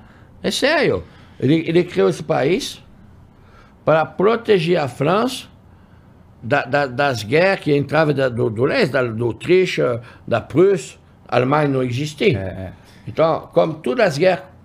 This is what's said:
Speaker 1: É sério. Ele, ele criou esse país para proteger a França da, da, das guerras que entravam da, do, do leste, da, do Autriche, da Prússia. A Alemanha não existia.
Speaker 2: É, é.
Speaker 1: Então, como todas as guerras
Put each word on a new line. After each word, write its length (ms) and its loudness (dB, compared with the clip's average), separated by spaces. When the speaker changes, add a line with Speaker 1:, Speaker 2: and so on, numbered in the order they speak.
Speaker 1:
É 80 -4
sério. 540 0
Ele, 260 2
ele 180 2
criou 240 0
esse 140 -4
país 600 -2
para 220 2
proteger 720 0
a 100 -2
França 580 -2
da, 220 -2
da, 220 0
das 360 -2
guerras 380 2
que 160 0
entravam 380 0
da, 140 0
do, 220 -2
do 140 -2
leste, 280 0
da, 120 0
do 200 -4
Autriche, 560 0
da 140 0
Prússia. 580 0
A 80 -2
Alemanha 320 2
não 140 0
existia. 560 0
Speaker 2:
É, 40 -6
é. 300 -10
Speaker 1:
Então, 440 0
como 220 2
todas 320 0
as 120 -2
guerras 260 2